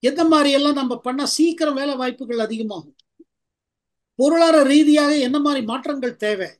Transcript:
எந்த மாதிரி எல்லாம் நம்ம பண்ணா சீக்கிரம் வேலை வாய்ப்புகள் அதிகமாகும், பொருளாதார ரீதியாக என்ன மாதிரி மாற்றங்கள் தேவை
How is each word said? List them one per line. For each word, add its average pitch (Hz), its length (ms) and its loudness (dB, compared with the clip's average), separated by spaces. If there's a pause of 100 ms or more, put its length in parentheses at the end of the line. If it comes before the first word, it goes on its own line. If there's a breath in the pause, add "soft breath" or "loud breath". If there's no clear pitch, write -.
எந்த 285 180 0 (100)
மாதிரி 294 260 4
எல்லாம் 285 240 0
நம்ம 247 120 -4 (120)
பண்ணா 262 200 -4 (120)
சீக்கிரம் 320 420 0
வேலை 285 220 -4
வாய்ப்புகள் 240 460 -6
அதிகமாகும், 220 500 -10 (1200)
பொருளாதார 320 540 4
ரீதியாக 294 400 4 (140)
என்ன 277 180 -2
மாதிரி 277 260 -2
மாற்றங்கள் 254 540 -6
தேவை 190 240 -4 (100)